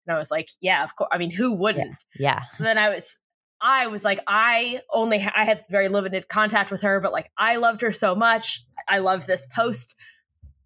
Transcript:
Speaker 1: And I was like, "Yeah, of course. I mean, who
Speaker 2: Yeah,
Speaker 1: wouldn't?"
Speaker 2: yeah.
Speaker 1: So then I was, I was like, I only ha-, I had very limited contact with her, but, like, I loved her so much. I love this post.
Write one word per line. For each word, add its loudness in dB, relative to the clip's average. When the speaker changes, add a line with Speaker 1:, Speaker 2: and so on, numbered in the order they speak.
Speaker 1:
And -2
I 0
was -4
like, -4
"Yeah, 2
of -8
course. -2
I 0
mean, -4
who 0
Speaker 2:
Yeah, -2
Speaker 1:
wouldn't?" -2
Speaker 2:
yeah. 0
Speaker 1:
So -6
then 2
I 4
was, -6
I 2
was -4
like, 0
I 2
only 2
ha-, -4
I 2
had 2
very 2
limited -2
contact 0
with -6
her, 2
but, -2
like, -6
I 2
loved 2
her 0
so 0
much. 0
I 2
love 0
this -2
post. -2